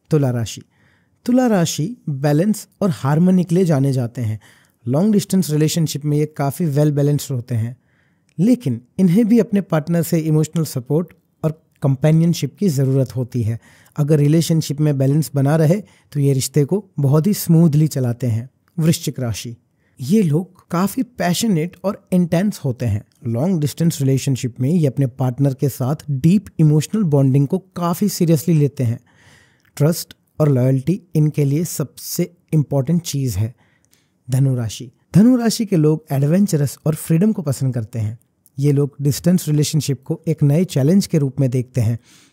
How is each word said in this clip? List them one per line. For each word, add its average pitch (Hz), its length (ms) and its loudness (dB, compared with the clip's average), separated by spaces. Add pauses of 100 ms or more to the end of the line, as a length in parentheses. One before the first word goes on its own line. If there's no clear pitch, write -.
(100)
तुला 139 200 2
राशि, 120 320 -6 (640)
तुला 254 220 2
राशि 190 500 0 (120)
बैलेंस 147 600 0 (120)
और 196 100 0
हार्मनी 170 540 2
के 165 100 -2
लिए 190 100 2
जाने 139 280 2
जाते 127 300 -4
हैं। 107 180 -4 (480)
लॉन्ग 170 240 2
डिस्टेंस 190 380 0
रिलेशनशिप 151 540 -2
में 147 140 0
ये 151 80 0
काफी 151 380 -4
वेल 151 280 2
बैलेंस्ड 143 400 -2
होते 120 220 -6
हैं, 117 220 -4 (640)
लेकिन 156 420 0 (180)
इन्हें 190 300 4
भी 233 100 4
अपने 202 220 0
पार्टनर 170 420 -2
से 165 160 -2
इमोशनल 156 460 0
सपोर्ट 143 440 -4 (360)
और 156 180 -4 (200)
कंपेनियनशिप 156 760 0
की 208 100 0
जरूरत 131 480 0
होती 123 260 -4
है। 113 160 -4 (380)
अगर 151 220 2
रिलेशनशिप 151 600 0
में 151 180 0
बैलेंस 139 360 0
बना 139 220 2
रहे, 165 260 2 (300)
तो 147 80 -4
ये 139 120 2
रिश्ते 135 320 0
को 185 340 -4
बहुत 147 280 2
ही 208 80 2
स्मूथली 160 520 4
चलाते 127 400 -4
हैं। 117 240 -4 (280)
वृश्चिक 156 420 -2
राशि, 117 360 -8 (440)
ये 175 220 0
लोग 165 480 -4
काफी 190 320 -2
पैशनेट 175 800 -2
और 202 280 -8
इंटेंस 180 520 0
होते 123 220 -4
हैं। 101 180 -2 (220)
लॉन्ग 147 340 -2
डिस्टेंस 160 400 -2
रिलेशनशिप 131 600 -2
में 127 100 0
ये 165 160 2
अपने 135 200 0
पार्टनर 127 480 -2
के 139 140 -2
साथ 131 260 -4 (160)
डीप 165 340 2 (140)
इमोशनल 156 440 2
बॉन्डिंग 139 440 2
को 185 120 -2
काफी 175 500 -4
सीरियसली 165 460 0
लेते 143 300 0
हैं। 117 160 -2 (760)
ट्रस्ट - 400 -2 (240)
और 151 80 2
लॉयल्टी 135 540 0 (120)
इनके 151 300 2
लिए 147 200 0
सबसे - 720 -8 (160)
इंपॉर्टेंट 151 500 0
चीज 131 340 -4
है। 110 180 -4 (760)
धनु 131 240 2
राशि, 117 380 -8 (220)
धनु 240 220 6
राशि 233 280 -2
के 196 120 -2
लोग 156 360 0
एडवेंचरस 147 760 0
और 156 80 0
फ्रीडम 165 380 0
को 202 100 -6
पसंद 135 320 -4
करते 113 240 -8
हैं। 110 200 -4 (400)
ये 143 140 2
लोग 139 300 0
डिस्टेंस 165 460 0
रिलेशनशिप 147 560 0
को - 240 -8
एक 151 140 -2
नए 147 220 4
चैलेंज 160 420 2
के 170 120 -2
रूप 139 220 -2
में 135 100 2
देखते 127 300 -2
हैं। 117 180 0 (340)